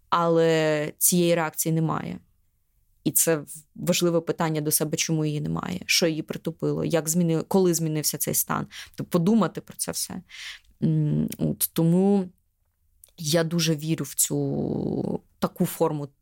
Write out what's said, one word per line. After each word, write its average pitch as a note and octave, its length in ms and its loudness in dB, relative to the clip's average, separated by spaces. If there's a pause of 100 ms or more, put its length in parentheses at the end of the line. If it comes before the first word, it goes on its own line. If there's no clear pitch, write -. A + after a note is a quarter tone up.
але E3 880 2
цієї E3+ 380 4
реакції D#3+ 400 -2
немає. D#3+ 440 -2 (880)
І D#3 40 0
це - 260 2
в-, C#3+ 100 -10 (280)
важливе E3+ 460 0
питання D#3 400 -2
до D3+ 100 -2
себе, D#3 260 -2
чому D#3 280 0
її D3+ 160 -2
немає, D#3+ 440 -6
що - 220 2
її D#3+ 140 -2
притупило, D#3 640 -4
як D#3 240 0
зміни-, E3 380 2
коли F#3 260 4
змінився D#3 440 -2
цей - 160 -4
стан. - 340 -2 (280)
Тобто - 160 -10
подумати F3+ 500 2
про - 160 -18
це - 140 -6
все. - 300 -8 (640)
М, D3+ 540 2
от, - 360 -2
тому F#3 560 4 (880)
я E3 260 0
дуже E3 320 0
вірю D#3 300 -2
в - 80 -12
цю - 1080 -2 (180)
таку - 260 -2
форму D#3 420 -2 (140)